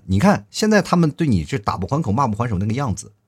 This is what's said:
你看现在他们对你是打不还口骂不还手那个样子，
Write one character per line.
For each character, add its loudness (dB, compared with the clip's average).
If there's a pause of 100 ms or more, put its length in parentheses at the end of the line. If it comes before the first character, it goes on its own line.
你 0
看 2
现 0
在 4
他 0
们 4
对 -2
你 2
是 -4
打 -4
不 -6
还 -2
口 -2
骂 2
不 -2
还 -2
手 -4
那 -2
个 -2
样 -4
子， -14 (160)